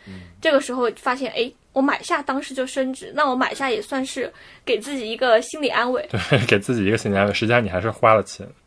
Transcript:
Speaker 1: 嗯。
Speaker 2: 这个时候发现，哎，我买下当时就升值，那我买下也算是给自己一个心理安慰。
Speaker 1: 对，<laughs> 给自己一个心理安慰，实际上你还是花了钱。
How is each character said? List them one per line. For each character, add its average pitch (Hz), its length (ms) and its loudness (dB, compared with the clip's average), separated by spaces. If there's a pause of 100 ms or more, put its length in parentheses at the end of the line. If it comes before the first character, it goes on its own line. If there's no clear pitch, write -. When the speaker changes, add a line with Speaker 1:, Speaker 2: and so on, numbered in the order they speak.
Speaker 1:
嗯。 95 140 -16 (180)
Speaker 2:
这 320 120 2
个 277 100 6
时 247 120 -6
候 247 220 0
发 254 200 -4
现， 262 200 -6
哎， 240 160 -2 (220)
我 269 80 0
买 269 220 0
下 320 180 -2
当 277 200 -4
时 277 120 -12
就 262 140 -4
升 262 260 -2
值， - 200 -14
那 294 140 0
我 254 80 0
买 254 180 0
下 269 160 -4
也 220 120 -2
算 269 240 -4
是 - 260 -6 (320)
给 226 160 0
自 269 160 -8
己 220 140 -4
一 233 80 -6
个 240 240 4
心 311 180 -8
理 285 100 0
安 247 220 0
慰。 - 200 -4
Speaker 1:
对， - 300 2
<laughs> 117 40 -2
给 104 140 4
自 123 160 -2
己 104 100 2
一 101 60 4
个 110 60 4
心 104 140 -2
理 98 60 2
安 98 80 4
慰， 101 80 2
实 107 140 0
际 117 40 2
上 120 100 4
你 104 60 0
还 90 140 -2
是 110 80 -2
花 110 240 4
了 101 100 4
钱。 - 240 -14 (200)